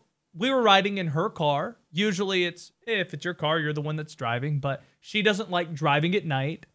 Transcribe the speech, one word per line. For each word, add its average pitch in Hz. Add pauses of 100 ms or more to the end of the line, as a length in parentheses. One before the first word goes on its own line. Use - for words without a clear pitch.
(360)
we 226
were 262
riding 196
in 175
her 165
car. 160 (140)
Usually 190
it's, 170 (140)
if 196
it's 147
your 175
car, 156
you're 151
the 151
one 151
that's 156
driving, 131
but 139 (180)
she 214
doesn't 202
like 175
driving 151
at 175
night. 143